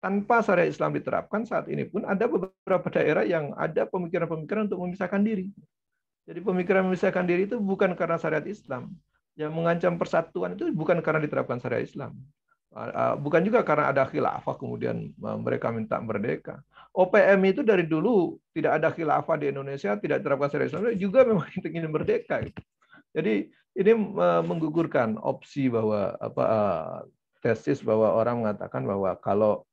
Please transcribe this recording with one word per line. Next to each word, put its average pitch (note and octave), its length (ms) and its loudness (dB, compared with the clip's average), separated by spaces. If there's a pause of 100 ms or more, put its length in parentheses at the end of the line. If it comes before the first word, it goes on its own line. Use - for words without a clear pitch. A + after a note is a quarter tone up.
tanpa G3+ 400 2
syariat F3+ 240 4
Islam D3+ 240 -2
diterapkan F3 560 -2
saat E3 240 -4
ini C#3+ 160 -4
pun F#3 160 -6
ada G3 240 0
beberapa F#3 640 -2
daerah D#3 320 2
yang E3 320 0
ada D#3+ 320 -2
pemikiran-pemikiran F3 880 -4
untuk F3+ 160 -4
memisahkan F#3 320 -2
diri. G3+ 320 -2 (720)
Jadi E3 160 -12
pemikiran F#3 480 2
memisahkan F3+ 400 0
diri F3+ 160 2
itu A3+ 160 -4
bukan F#3+ 320 2
karena E3 240 0
syariat D#3 320 -2
Islam. C3+ 400 -10 (480)
Yang D#3 160 -6
mengancam E3+ 480 2
persatuan F3 560 -2
itu E4 160 -4
bukan E3+ 320 2
karena D#3 160 2
diterapkan C3+ 400 -2
syariat A#2+ 240 -2
Islam. - 320 -12 (560)
Ah, A#2 160 -10
ah, A#2+ 240 0
bukan D#3 320 2
juga A3 160 2
karena D3 320 2
ada C3+ 160 2
khilafah C3+ 480 -2
kemudian, A#1+ 560 -6
eh, - 240 -8
mereka A#2+ 320 -2
minta A2+ 320 -4
merdeka. A2+ 640 -6 (320)
O F#3 80 6
P F#3+ 160 4
M F#3+ 240 6
itu F#3+ 160 2
dari F#3+ 240 4
dulu E3 640 2
tidak D3+ 320 0
ada D#3+ 80 2
khilafah D#3 480 0
di C#3+ 160 -2
Indonesia, C#3 400 -6
tidak C3+ 320 -2
diterapkan C#3 240 0
syariat C#3 240 -2
Islam, G3+ 240 -2
juga G3 240 4
memang A3 240 4
<laughs> F3 240 -8
ingin E3 240 -4
merdeka, D#3 480 -2
gitu. - 200 -10 (520)
Jadi G3 400 -2 (240)
ini, G3 160 6
eh, F3 480 2
menggugurkan D#3 800 0
opsi C#3 480 -2
bahwa, G#2+ 480 0
apa, A#2 320 -4
eh, E2+ 500 0 (400)
tesis A#2+ 400 0
bahwa A2 400 2
orang A#2 240 0
mengatakan G#2+ 400 -4
bahwa G2 400 -2
kalau G#2 500 2